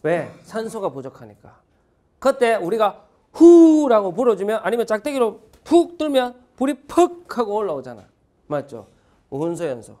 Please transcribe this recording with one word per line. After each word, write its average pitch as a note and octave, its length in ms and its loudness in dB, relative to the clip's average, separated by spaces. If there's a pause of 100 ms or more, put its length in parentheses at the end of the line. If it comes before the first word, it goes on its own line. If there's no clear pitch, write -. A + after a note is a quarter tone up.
왜? D#3 280 -4 (140)
산소가 A3 460 -10
부족하니까. B2+ 680 -20 (580)
그때 B3+ 360 0
우리가 G3+ 500 -4 (280)
후라고 D4+ 800 6
불어주면, G#3+ 480 -2
아니면 A3+ 240 -2
짝대기로 A3+ 540 -4 (240)
푹 E4+ 340 0
들면 C4 440 -4 (140)
불이 C#4+ 300 -6
퍽 - 500 -2
하고 G#3+ 200 -4
올라오잖아. C3 500 -8 (400)
맞죠? C3+ 400 -10 (440)
혼소연소. C#3+ 720 -8